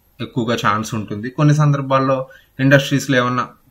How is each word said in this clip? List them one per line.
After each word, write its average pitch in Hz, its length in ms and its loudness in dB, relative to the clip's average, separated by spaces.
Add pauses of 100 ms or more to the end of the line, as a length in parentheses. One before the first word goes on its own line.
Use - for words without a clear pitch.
(200)
ఎక్కువగా 117 340 -4
ఛాన్స్ 110 400 -2
ఉంటుంది. 107 360 -8
కొన్ని 147 240 4
సందర్భాల్లో 135 760 0 (320)
ఇండస్ట్రీస్‌లో 135 560 2
ఏమన్నా 123 320 -2 (220)